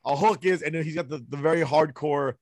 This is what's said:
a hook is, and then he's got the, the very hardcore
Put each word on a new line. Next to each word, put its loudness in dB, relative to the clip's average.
a -2
hook 2
is, 2
and -4
then -4
he's -6
got -6
the, -10
the -10
very 2
hardcore 0